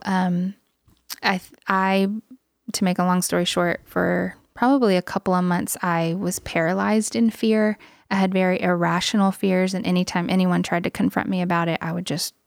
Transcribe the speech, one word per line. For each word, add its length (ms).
um, 500
I, 180
I, 400
to 120
make 140
a 60
long 180
story 240
short, 400
for 500
probably 420
a 60
couple 320
of 100
months, 380
I 360
was 220
paralyzed 760
in 140
fear. 480
I 60
had 160
very 300
irrational 720
fears. 400
And 120
anytime 440
anyone 340
tried 220
to 40
confront 380
me 140
about 260
it, 140
I 100
would 140
just 280